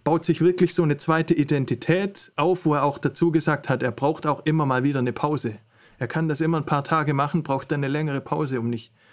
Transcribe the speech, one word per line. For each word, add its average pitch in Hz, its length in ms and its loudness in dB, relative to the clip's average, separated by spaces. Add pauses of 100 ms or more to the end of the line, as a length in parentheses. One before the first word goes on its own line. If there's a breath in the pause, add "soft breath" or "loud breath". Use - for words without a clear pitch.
baut 165 220 2
sich 160 160 0
wirklich 180 320 4
so 175 100 2
eine 147 140 2
zweite 160 360 0
Identität 151 1000 0
auf, 180 300 0
wo 151 80 4
er 139 100 2
auch 143 140 0
dazu - 340 0
gesagt 151 380 0
hat, 127 120 0
er 127 100 0
braucht 147 340 -2
auch 147 200 -2
immer 151 200 2
mal 127 180 2
wieder 139 160 0
eine 123 140 0
Pause. 135 440 -4 (420 soft breath)
Er 120 80 -2
kann 160 200 -2
das 151 140 -2
immer 160 160 2
ein 143 80 -4
paar 143 180 0
Tage 151 300 0
machen, 147 300 0
braucht 135 280 -4
dann 143 80 0
eine 139 80 -2
längere 143 320 -2
Pause, 135 400 -4
um 117 100 -2
nicht 117 220 -8 (220 soft breath)